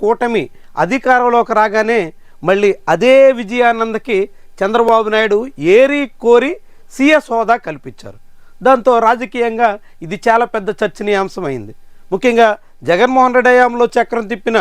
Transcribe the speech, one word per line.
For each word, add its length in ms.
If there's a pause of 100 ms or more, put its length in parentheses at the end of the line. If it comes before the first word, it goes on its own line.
కూటమి 420 (400)
అధికారంలోకి 760
రాగానే 400 (480)
మళ్ళీ 220 (240)
అదే 200 (260)
విజయానంద్కి 800 (420)
చంద్రబాబు 540
నాయుడు 220 (380)
ఏరి 260 (220)
కోరి 300 (420)
సీఎస్ 380
హోదా 240 (100)
కల్పించారు. 520 (480)
దాంతో 260 (140)
రాజకీయంగా 640 (360)
ఇది 120 (120)
చాలా 260
పెద్ద 140 (120)
చర్చనీయాంశమైంది. 920 (380)
ముఖ్యంగా 360 (400)
జగన్మోహన్ 480
రెడ్డి 160
హయాంలో 420
చక్రం 380
తిప్పిన 280